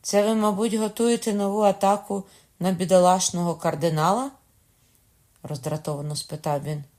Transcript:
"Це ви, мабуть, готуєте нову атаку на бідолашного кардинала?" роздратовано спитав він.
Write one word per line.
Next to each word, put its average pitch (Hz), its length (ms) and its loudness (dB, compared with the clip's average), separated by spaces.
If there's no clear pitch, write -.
"Це 202 180 2
ви, 220 120 2
мабуть, 214 380 0
готуєте 226 600 0
нову 202 280 0
атаку 202 640 2
на 180 120 0
бідолашного 180 840 2
кардинала?" 165 760 0
роздратовано 151 720 -8
спитав 147 480 -6
він. 147 200 -6